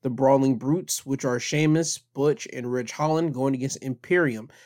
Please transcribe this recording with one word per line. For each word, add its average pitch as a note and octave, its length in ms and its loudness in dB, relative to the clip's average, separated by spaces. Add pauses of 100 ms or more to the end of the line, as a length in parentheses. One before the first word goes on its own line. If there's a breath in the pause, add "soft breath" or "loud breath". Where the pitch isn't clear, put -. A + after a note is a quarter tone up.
The C3 80 -4
Brawling C3+ 480 4
Brutes, D3 460 -2
which C3+ 200 -4
are B2 160 0
Sheamus, D#3 580 2
Butch, C#3+ 540 -2
and B2 180 -8
Ridge B2 220 -4
Holland, D#3 420 0
going C3+ 200 0
against C3 280 -6
Imperium, C3 680 0 (180 soft breath)